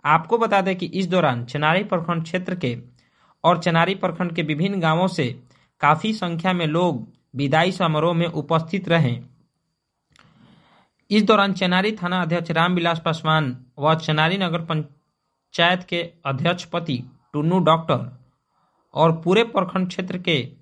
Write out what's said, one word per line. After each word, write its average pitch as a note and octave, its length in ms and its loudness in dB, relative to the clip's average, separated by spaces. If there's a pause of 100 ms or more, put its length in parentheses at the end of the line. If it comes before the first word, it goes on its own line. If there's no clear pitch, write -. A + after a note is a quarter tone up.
आपको D#3+ 320 4
बता G#3+ 240 2
दें F#3 140 0
कि F#3 100 -6
इस F3+ 220 -4
दौरान C#3+ 380 0
चेनारी D#3 380 0
प्रखंड E3+ 400 -4
क्षेत्र F3+ 320 -6
के B2 220 -4 (680)
और F3+ 140 4
चेनारी E3+ 380 0
प्रखंड F3+ 400 -4
के F3 60 -4
विभिन्न E3 380 -2
गांवों E3 280 2
से E3 180 -2 (560)
काफी D#3+ 320 2
संख्या F3+ 400 -2
में F3 140 -2
लोग D#3 400 0 (280)
विदाई D#3 360 2
समारोह E3 420 0
में E3+ 140 2
उपस्थित E3 600 -2
रहे। C3+ 280 2 (1900)
इस G#3 120 4
दौरान G3 300 4
चेनारी F#3+ 380 0
थाना F3+ 300 -4
अध्यक्ष E3 300 -2
रामविलास E3+ 540 0
पासवान D#3 500 0 (240)
व D#3 160 4
चेनारी D#3+ 420 0
नगर E3+ 240 -2
पंचायत - 1200 -4
के E3+ 180 -4 (240)
अध्यक्ष D#3+ 400 -2
पति D#3+ 380 -4 (300)
टुन्नू D#3+ 260 2
डॉक्टर D#3 500 2 (840)
और E3 280 2
पूरे G3 220 2
प्रखंड F#3 440 -2
क्षेत्र F#3 300 -6
के E3+ 200 0 (240)